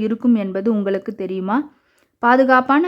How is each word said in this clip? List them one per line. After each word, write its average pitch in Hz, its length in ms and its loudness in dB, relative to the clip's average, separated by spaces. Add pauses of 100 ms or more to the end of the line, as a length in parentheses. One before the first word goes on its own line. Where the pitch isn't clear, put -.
இருக்கும் 226 380 0
என்பது 190 320 -4
உங்களுக்கு 196 380 -4 (100)
தெரியுமா? 190 340 -4 (680)
பாதுகாப்பான 262 640 4